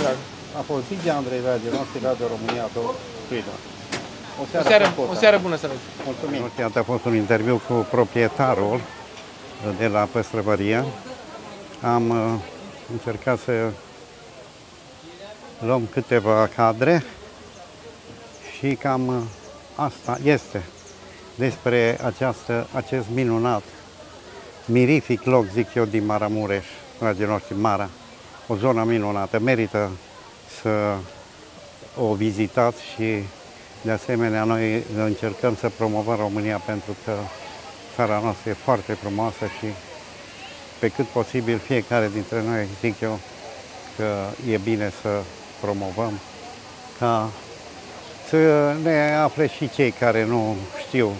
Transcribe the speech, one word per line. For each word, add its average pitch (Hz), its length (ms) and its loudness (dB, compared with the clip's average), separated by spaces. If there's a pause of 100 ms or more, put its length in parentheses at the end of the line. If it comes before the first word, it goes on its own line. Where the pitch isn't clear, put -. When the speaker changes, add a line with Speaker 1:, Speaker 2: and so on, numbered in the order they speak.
Speaker 1:
drag. 131 140 2 (420)
Speaker 2:
A - 100 -6
fost 139 200 0
D - 20 -6 (120)
J 170 40 0 (120)
Andrei 127 260 -2
Radu, 120 220 0 (100)
noastră, 139 200 -6 (120)
Radio 120 160 0 (100)
România, 113 300 -4 (120)
două, 117 140 0 (380)
Frida. 104 260 -4 (840)
O - 20 -6
Speaker 1:
O 135 100 -4
Speaker 2:
seară 165 160 2
Speaker 1:
seară, 208 160 10
Speaker 2:
plăcută. 170 320 2
Speaker 1:
o - 40 -2
seară 214 220 8
bună 180 140 0
să 151 100 -4
aveți. 135 160 -4 (240)
Speaker 2:
Mulțumim. 139 360 -2 (180)
Iată, 117 200 2
a 113 40 4
fost 117 220 0
un 117 100 4
interviu 110 520 4
cu 120 60 0
proprietarul 117 1080 4 (960)
de 113 100 2
la 104 240 4
păstrăvărie. 107 720 2 (960)
Am, 120 280 2
uh, 113 240 2 (580)
încercat 117 540 -2
să 113 240 2 (2000)
luăm 120 260 2
câteva 110 640 4
cadre 123 480 4 (1500)
și 139 160 -2
cam, 127 340 0
uh, 127 80 0 (600)
asta 135 480 -4
este 135 380 2 (720)
despre 120 720 4
această, 120 680 -2
acest 131 400 -2
minunat, 117 500 2 (1040)
mirific 123 580 4
loc, 127 300 6
zic 110 220 0
eu, 117 100 4
din 107 200 2
Maramureș, 104 600 0 (340)
dragii 107 260 2
noștri, 101 340 0
Mara. 101 300 2 (580)
O 117 80 0
zonă 113 280 2
minunată, 104 560 0
merită 110 500 2 (720)
să 104 320 0 (1080)
o 110 120 4
vizitați 107 680 2 (140)
și, 110 280 0 (580)
de 113 100 -2
asemenea, 110 520 0
noi 110 400 2 (140)
încercăm 107 600 0
să 113 180 0
promovăm 110 420 0
România, 104 460 -2
pentru 104 300 -6 (100)
că 113 60 -2 (840)
țara 107 280 4
noastră 110 260 -2
e 104 40 -2 (100)
foarte 113 300 2
frumoasă 104 520 -2 (140)
și, 113 60 -6 (1120)
pe 117 80 2
cât 117 180 0
posibil, 117 540 0
fiecare 117 540 2
dintre 110 340 -2
noi, 110 200 0 (120)
zic 110 220 -2
eu, 110 180 -2 (800)
că 104 260 0 (280)
e 107 120 4
bine 104 280 0 (100)
să 110 80 -2 (520)
promovăm, 101 580 -2 (800)
ca 117 300 2 (1000)
să 151 440 6 (100)
ne 151 320 4
afle 151 320 4
și 135 220 -4
cei 131 220 4
care 113 340 4
nu 110 300 2 (320)
știu 117 320 4